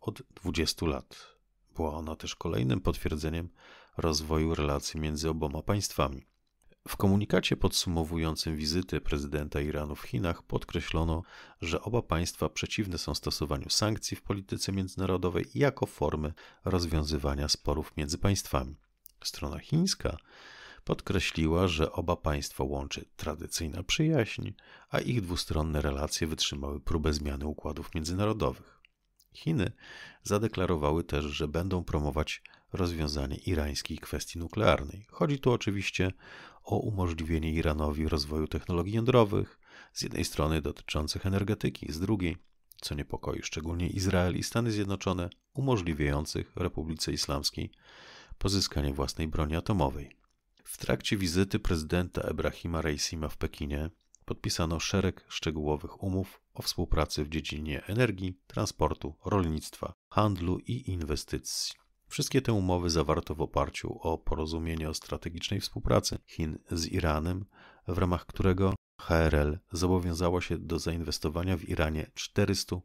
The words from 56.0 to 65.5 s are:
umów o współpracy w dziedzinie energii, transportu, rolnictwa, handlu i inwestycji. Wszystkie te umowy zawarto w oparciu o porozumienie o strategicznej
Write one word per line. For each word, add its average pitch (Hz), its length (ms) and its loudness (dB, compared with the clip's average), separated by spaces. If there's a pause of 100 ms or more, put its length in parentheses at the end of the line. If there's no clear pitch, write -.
umów 95 380 -2 (120)
o - 80 -8
współpracy 76 600 2
w 73 60 -4
dziedzinie 76 560 -4
energii, 95 640 0
transportu, 78 680 -2 (100)
rolnictwa, 85 680 0 (160)
handlu 95 500 2
i - 320 -4
inwestycji. - 840 -4 (320)
Wszystkie 139 340 0
te 117 120 2
umowy 90 360 2
zawarto 78 460 2
w 78 60 -2
oparciu - 580 -2
o 80 180 0
porozumienie 80 720 -2
o 78 40 -2
strategicznej 82 680 -4